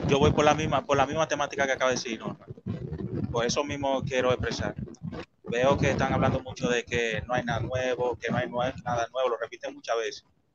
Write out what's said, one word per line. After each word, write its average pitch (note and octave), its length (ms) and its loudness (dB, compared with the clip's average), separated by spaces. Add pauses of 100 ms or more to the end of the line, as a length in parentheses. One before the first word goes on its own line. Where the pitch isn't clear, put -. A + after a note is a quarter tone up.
yo C#3 140 6
voy D3 120 8
por D3+ 120 4
la D3+ 100 8
misma, D3+ 320 0
por C#3+ 100 4
la C#3 80 6
misma D3+ 220 0
temática C#3+ 400 -2
que C3+ 60 0
acaba B2+ 180 2
de B2+ 60 2
decir A#2 220 -6
Norman. G#2 300 -10 (840)
Por A#2 120 0
eso C#3+ 200 0
mismo C#3 400 -2
quiero B2+ 260 0
expresar. A2 440 -2 (680)
Veo B2+ 340 2
que C#3+ 120 4
están C3+ 220 2
hablando C3 280 2
mucho B2+ 280 -4
de A#2+ 160 2
que A#2 420 -2
no B2 80 -2
hay B2 80 2
nada A#2 180 -2
nuevo, B2 600 -2
que A#2 100 -4
no A#2+ 60 0
hay B2 100 0
nue-, A#2+ 280 -2 (100)
nada A#2 280 -2
nuevo, C3 180 0
lo A#2 80 0
repiten A#2+ 360 -8
muchas B2+ 220 -2
veces. A2 280 -4 (300)